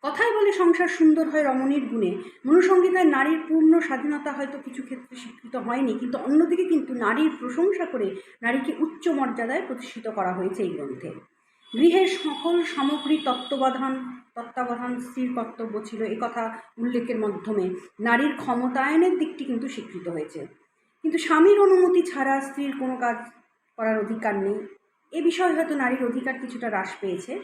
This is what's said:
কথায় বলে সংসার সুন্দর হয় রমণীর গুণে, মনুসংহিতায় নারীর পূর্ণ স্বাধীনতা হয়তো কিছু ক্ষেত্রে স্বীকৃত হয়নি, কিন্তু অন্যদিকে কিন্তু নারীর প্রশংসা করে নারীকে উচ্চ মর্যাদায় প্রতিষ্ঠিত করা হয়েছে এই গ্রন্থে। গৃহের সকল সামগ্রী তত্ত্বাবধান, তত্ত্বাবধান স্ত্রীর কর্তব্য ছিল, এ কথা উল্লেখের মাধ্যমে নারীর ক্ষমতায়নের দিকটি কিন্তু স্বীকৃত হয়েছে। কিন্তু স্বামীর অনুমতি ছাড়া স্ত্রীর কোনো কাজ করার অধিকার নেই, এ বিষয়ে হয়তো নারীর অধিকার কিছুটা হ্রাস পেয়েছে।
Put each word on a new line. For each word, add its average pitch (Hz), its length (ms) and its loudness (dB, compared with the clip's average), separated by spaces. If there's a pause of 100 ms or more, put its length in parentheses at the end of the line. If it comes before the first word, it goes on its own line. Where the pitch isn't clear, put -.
কথায় 415 320 0
বলে 403 180 4
সংসার 349 360 4
সুন্দর 311 420 4
হয় 302 140 2
রমণীর 262 420 0
গুণে, 214 260 0 (340)
মনুসংহিতায় 359 600 6
নারীর 294 420 4
পূর্ণ 320 320 6
স্বাধীনতা 294 520 -4
হয়তো 277 340 -8
কিছু 254 180 -12
ক্ষেত্রে 254 340 -14
স্বীকৃত 240 380 -16
হয়নি, 240 380 -2
কিন্তু 254 240 -4
অন্যদিকে 330 480 4
কিন্তু 311 280 0
নারীর 240 460 2
প্রশংসা 330 460 0
করে 208 300 -4 (260)
নারীকে 254 380 -2
উচ্চ 320 280 -2
মর্যাদায় 262 600 -2
প্রতিষ্ঠিত 233 400 -10
করা 196 260 -2
হয়েছে 190 300 -4
এই 180 60 -2
গ্রন্থে। 139 400 -8 (640)
গৃহের 339 340 4
সকল 339 560 -2
সামগ্রী 294 640 0
তত্ত্বাবধান, 262 680 -2 (420)
তত্ত্বাবধান 240 640 -6
স্ত্রীর 247 360 -6
কর্তব্য 220 480 -8
ছিল, 220 200 -10
এ 220 180 -4
কথা 226 400 -6 (160)
উল্লেখের 240 420 -2
মাধ্যমে 202 460 -2 (340)
নারীর 240 360 0
ক্ষমতায়নের 269 840 0
দিকটি - 280 -4
কিন্তু 254 220 -4
স্বীকৃত 180 400 -12
হয়েছে। 156 400 -10 (540)
কিন্তু 330 160 -2
স্বামীর 330 420 6
অনুমতি 370 420 6
ছাড়া 269 400 0
স্ত্রীর 277 380 -6
কোনো 254 180 -4
কাজ 240 200 -2 (600)
করার 220 220 0
অধিকার 208 360 -4
নেই, 196 220 -2 (540)
এ 320 100 -4
বিষয়ে 339 320 2
হয়তো 320 220 -2
নারীর 262 300 0
অধিকার 254 340 -4
কিছুটা 247 280 -10
হ্রাস 190 240 -4 (100)
পেয়েছে। 190 320 -6 (100)